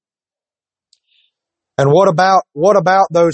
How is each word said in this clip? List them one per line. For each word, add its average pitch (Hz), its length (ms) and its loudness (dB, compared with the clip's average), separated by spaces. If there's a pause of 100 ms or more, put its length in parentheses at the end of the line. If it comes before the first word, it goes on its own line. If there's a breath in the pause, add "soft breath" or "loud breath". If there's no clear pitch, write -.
(1800)
And 139 140 0
what 185 160 2
about, 185 360 0 (100)
what 190 240 0
about 185 340 0
those 170 220 0